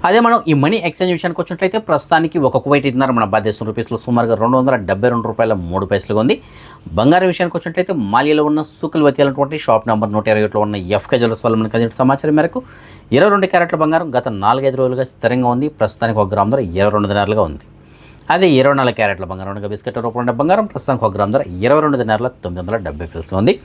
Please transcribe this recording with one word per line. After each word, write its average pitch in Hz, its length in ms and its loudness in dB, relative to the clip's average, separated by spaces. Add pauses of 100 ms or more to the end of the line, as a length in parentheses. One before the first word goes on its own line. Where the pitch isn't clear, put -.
అదే 208 180 4
మనం 233 120 4 (100)
ఈ 156 60 4 (100)
మనీ 196 140 0 (100)
ఎక్స్చేంజ్ 180 300 -2
విషయానికి 170 240 -4
వచ్చినట్లయితే 185 360 -4 (100)
ప్రస్తుతానికి 160 500 0 (100)
ఒక 131 160 2
కువైట్ 143 220 2
దినార్ 131 320 0
మన 113 160 2
భారతదేశం 107 360 -2
రూపీస్లో 113 340 -6
సుమారుగా 117 380 2
రెండు 123 160 2
వందల 131 180 2 (140)
డెబ్బై 101 240 0
రెండు 117 160 -4
రూపాయల 110 240 0
మూడు 92 380 -4
పైసలుగా 104 320 -2
ఉంది. 139 120 2 (640)
బంగారం 170 340 4
విషయానికి 170 260 -4
వచ్చినట్లయితే 180 360 -4 (200)
మాలియాలో 151 360 2
ఉన్న 151 120 0
సూకుల్ 156 460 -4
వతి 143 140 2
అయినటువంటి 139 440 0
షాప్ 113 240 2
నెంబర్ 107 260 0
నూట 107 120 0
ఇరవై 107 160 2
ఒకటిలో 104 240 0
ఉన్న 104 80 -4 (220)
ఎఫ్కే 127 200 -2
జ్యువెలర్స్ 113 280 0
వాళ్ళు 113 160 2
మనకు 110 160 -4
అందించిన 117 260 -2
సమాచారం 139 360 0
మేరకు 170 220 -2 (560)
ఇరవై 196 180 6
రెండు 190 180 2
క్యారెట్ల 170 300 2
బంగారం 160 340 0
గత 120 100 -2 (180)
నాలుగైదు 131 360 2
రోజులుగా 127 300 0
స్థిరంగా 123 440 0
ఉంది. 139 120 -2 (120)
ప్రస్తుతానికి 110 440 0
ఒక 95 100 0
గ్రాము 101 200 2
ధర 139 60 0
ఇరవై 98 380 0
రెండు 101 160 0
దినార్లుగా 104 360 0
ఉంది. 71 160 -14 (680)
అదే 185 140 4 (100)
ఇరవై 139 200 4
నాలుగు 123 200 0
క్యారెట్ల 98 320 0
బంగారం 95 220 -8
ఉండగా 101 200 -10
బిస్కెట్ 104 240 -8
రూపంలో 117 220 -4
ఉండే 120 220 -2
బంగారం 196 320 2
ప్రస్తుతానికి 127 320 -2
ఒక 98 100 0
గ్రాము 101 200 0
ధర - 80 -4 (220)
ఇరవై 147 200 4
రెండు 143 180 0
దినార్ల 110 240 0 (160)
తొమ్మిది 90 200 -8
వందల 104 140 -4 (100)
డెబ్బై 78 180 -8
పైసలుగా 85 360 -6
ఉంది. 156 240 2